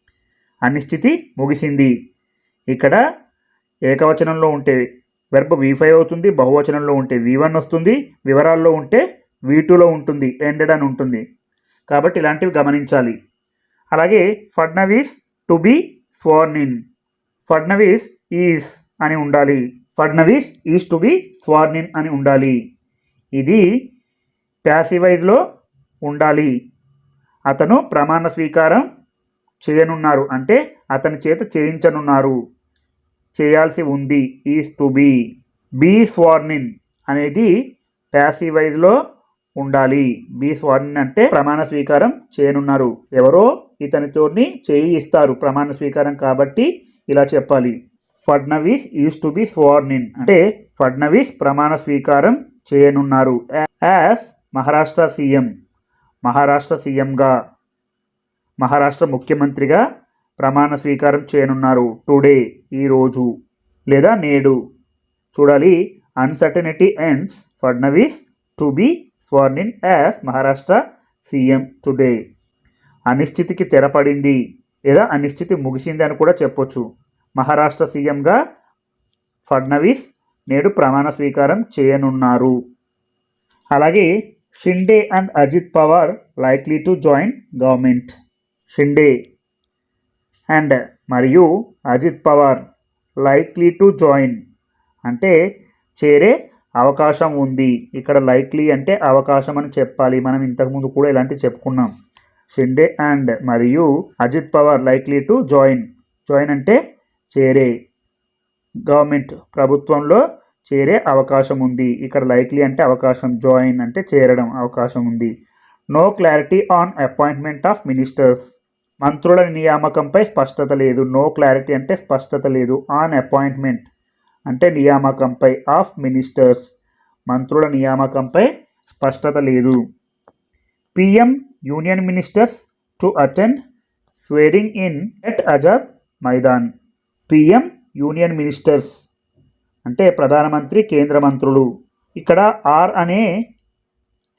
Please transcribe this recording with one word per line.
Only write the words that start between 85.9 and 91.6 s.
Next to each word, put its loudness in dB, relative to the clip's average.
likely -2
to 2
join 2
government. 0
షిండే 2
and 0
మరియు 4